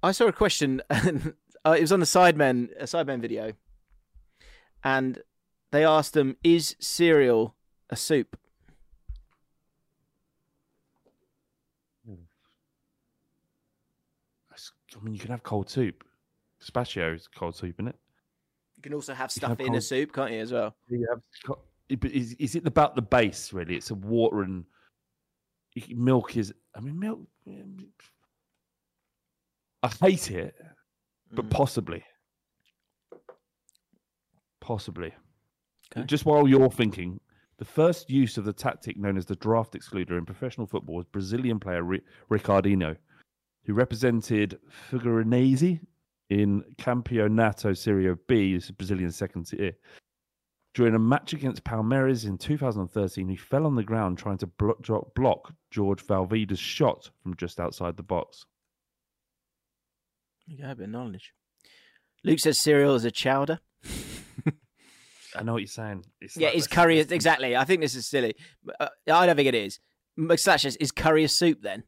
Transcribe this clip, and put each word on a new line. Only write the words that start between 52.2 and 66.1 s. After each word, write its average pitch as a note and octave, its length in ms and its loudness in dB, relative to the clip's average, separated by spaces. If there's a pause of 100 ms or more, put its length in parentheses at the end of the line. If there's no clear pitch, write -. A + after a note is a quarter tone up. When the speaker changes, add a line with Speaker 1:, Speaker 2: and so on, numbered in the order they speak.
Speaker 2:
in G2 120 -4
two D3+ 200 -4
thousand G#2+ 320 -2
thirteen, F#2+ 380 -4
he F#2+ 80 -6
fell C#3 300 -2
on D3 100 0
the A#2 80 0
ground G2+ 340 -2
trying G2 220 -6
to G2 80 -6
blo-, G#2 340 -2
dro-, - 340 -4
block B2+ 360 0 (200)
George G2 340 -2
Valveda's G2 540 -2
shot - 500 -2 (140)
from F2+ 120 -8
just F2 240 -10
outside F2 380 -6
the - 60 -14
box. - 420 -6 (2000)
Speaker 1:
There D#3 100 -18
you C#3 60 -18
go, C#3 80 -12
a C3 40 -12
bit A#2+ 80 -14
of G2+ 80 -12
knowledge. A2 420 -12 (880)
Luke D#3+ 160 2
says D#3 200 2
cereal C#3+ 360 4
is A#2 100 0
a A#2 60 0
chowder. C#3 480 0 (240)
<laughs> - 840 -8 (720)
Speaker 2:
I G2 60 -8
know A#2 100 -4
what A2+ 80 -2
you're G2+ 60 -8
saying. G#2 380 -12 (160)